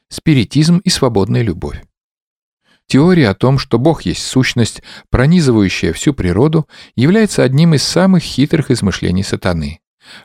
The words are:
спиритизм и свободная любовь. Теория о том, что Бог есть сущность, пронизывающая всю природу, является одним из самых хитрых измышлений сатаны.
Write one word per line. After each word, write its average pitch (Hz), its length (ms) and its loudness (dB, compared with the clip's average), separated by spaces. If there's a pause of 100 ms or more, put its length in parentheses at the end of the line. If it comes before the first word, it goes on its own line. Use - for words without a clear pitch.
спиритизм 151 680 0
и 185 120 -2
свободная 117 520 0
любовь. 87 400 -6 (1040)
Теория 156 440 2
о 95 40 -2
том, 135 240 0
что - 200 -2
Бог 151 240 0
есть 82 200 -6
сущность, - 600 -2 (260)
пронизывающая 123 840 2
всю - 180 -2
природу, 131 560 0 (260)
является 185 480 0
одним 143 320 2
из 135 80 0
самых 185 400 2
хитрых 147 480 -2
измышлений 92 520 -2
сатаны. 82 580 -6 (440)